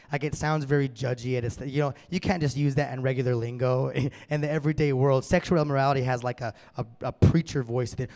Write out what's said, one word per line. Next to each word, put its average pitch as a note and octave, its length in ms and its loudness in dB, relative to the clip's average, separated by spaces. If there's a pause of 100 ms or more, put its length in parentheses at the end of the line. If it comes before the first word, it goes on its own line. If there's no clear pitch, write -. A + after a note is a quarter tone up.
(120)
Like, C#3+ 120 -2
it D3 120 -4
sounds D3+ 300 0
very C#3 220 2
judgy. B2 460 -4
It B2 100 -2
is, A#2 220 -6
you C#3 160 -2
know, C#3 120 0 (160)
you F3+ 100 -2
can't F3+ 220 0
just C#3 140 0
use C#3+ 200 2
that C3+ 180 0
in C3 80 -6
regular B2+ 340 0
lingo B2+ 560 0
<laughs> C3+ 380 -4
in D3+ 120 0
the D3 80 0
everyday D3+ 440 2
world. C3 320 4
Sexual F3+ 340 2
immorality C#3 420 2
has, B2 220 -2
like, B2 180 -6
a, A2+ 120 -6 (240)
a, A#2+ 80 -4 (160)
a A#2+ 100 -4
preacher D#3+ 520 2
voice, A#2 320 -4
the B2+ 200 -4